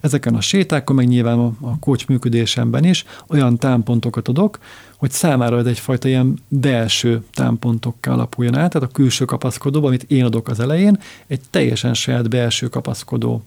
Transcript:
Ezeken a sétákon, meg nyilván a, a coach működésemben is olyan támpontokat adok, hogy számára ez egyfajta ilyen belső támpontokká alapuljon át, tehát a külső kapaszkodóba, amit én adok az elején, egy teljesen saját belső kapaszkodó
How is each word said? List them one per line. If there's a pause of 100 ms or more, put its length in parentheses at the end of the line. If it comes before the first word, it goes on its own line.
Ezeken
a
sétákon,
meg
nyilván
a, (100)
a
coach
működésemben
is (220)
olyan
támpontokat
adok, (380)
hogy
számára
ez
egyfajta
ilyen (140)
belső (100)
támpontokká
alapuljon
át,
tehát
a
külső
kapaszkodóba,
amit
én
adok
az
elején, (280)
egy
teljesen
saját
belső
kapaszkodó